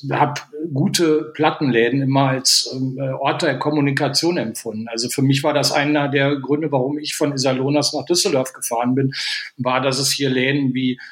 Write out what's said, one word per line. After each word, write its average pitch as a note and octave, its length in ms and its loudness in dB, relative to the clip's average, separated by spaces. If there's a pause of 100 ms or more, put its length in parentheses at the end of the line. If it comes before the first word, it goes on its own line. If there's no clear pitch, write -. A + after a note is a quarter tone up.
(120)
hab - 360 0 (260)
gute D#3 600 2
Plattenläden C#3 680 2
immer C3+ 280 4
als, A#2+ 440 0
ähm, C3 240 -4
äh, C3+ 140 -4
Ort C#3 300 -2
der C#3 180 0
Kommunikation D3 760 0
empfunden. A2 500 -6
Also A#2 220 -4
für - 120 -2
mich C3+ 220 4
war D3+ 100 2
das C3+ 200 0
einer D3 340 2
der C#3 300 2
Gründe, C#3+ 340 -2
warum C#3+ 260 0
ich D3+ 180 -8
von C#3+ 180 0
Iserlohn C3 420 0
aus C#3+ 180 0
nach C3+ 120 -6
Düsseldorf C#3+ 480 0
gefahren B2 420 -2
bin, C3+ 180 0 (440)
war, B2+ 240 0
dass C3+ 180 0
es C#3 140 0
hier C#3 160 0
Läden C3 440 2
wie B2+ 280 -2 (100)